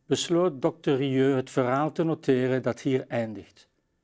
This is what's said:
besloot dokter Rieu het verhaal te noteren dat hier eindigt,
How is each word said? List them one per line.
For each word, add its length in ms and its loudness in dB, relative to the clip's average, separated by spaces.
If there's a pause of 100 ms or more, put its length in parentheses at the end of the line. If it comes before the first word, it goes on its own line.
besloot 560 0
dokter 340 0
Rieu 380 2
het 160 -2
verhaal 420 0
te 100 -2
noteren 600 0
dat 180 -2
hier 280 0
eindigt, 600 -8 (360)